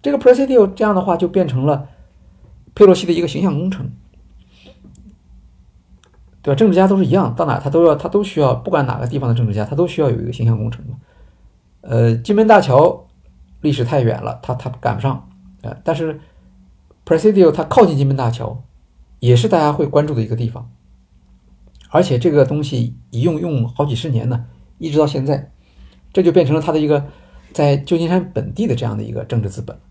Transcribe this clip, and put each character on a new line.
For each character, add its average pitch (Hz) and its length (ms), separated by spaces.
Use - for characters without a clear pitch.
这 277 100
个 285 80
Presidio 254 540
这 220 100
样 214 120
的 185 80
话 190 140
就 175 120
变 180 180
成 127 200
了 143 220
佩 208 120
洛 185 80
西 185 120
的 175 60
一 165 80
个 165 80
形 151 140
象 185 160
工 185 120
程， - 200
对 139 140
吧？ - 20
政 220 120
治 175 60
家 190 120
都 190 100
是 190 80
一 127 60
样， 147 240
到 170 100
哪 139 140
他 - 100
都 160 160
要， 156 100
他 - 140
都 202 160
需 190 160
要， 127 140
不 120 160
管 143 160
哪 117 120
个 120 80
地 127 120
方 127 100
的 117 60
政 117 120
治 104 60
家， 107 120
他 - 120
都 175 100
需 - 140
要 143 80
有 113 120
一 117 40
个 120 80
形 117 140
象 113 100
工 110 140
程 117 160
嘛。 - 100
呃， 117 340
金 117 180
门 214 120
大 214 140
桥 139 460
历 151 100
史 123 140
太 135 160
远 113 220
了， 113 200
他， 127 120
他 127 160
赶 117 240
不 98 80
上， 131 260
呃， - 220
但 165 100
是 156 260
Presidio 185 460
他 151 140
靠 226 200
近 160 120
金 139 100
门 135 100
大 123 140
桥， 117 320
也 120 180
是 202 120
大 185 100
家 151 140
会 143 140
关 147 200
注 151 80
的 117 80
一 107 40
个 113 80
地 117 140
方， - 220
而 165 120
且 135 160
这 165 120
个 143 140
东 147 180
西 120 340
一 117 120
用， 160 160
用 147 300
好 143 160
几 143 100
十 160 140
年 117 200
呢， 120 180
一 165 120
直 147 80
到 151 80
现 139 180
在， 139 260
这 190 100
就 175 100
变 165 140
成 127 80
了 156 80
他 160 100
的 156 80
一 151 60
个 143 200
在 143 240
旧 139 200
金 165 120
山 180 240
本 - 220
地 220 120
的 139 80
这 123 100
样 107 120
的 107 60
一 110 100
个 117 120
政 117 180
治 101 60
资 95 140
本 - 160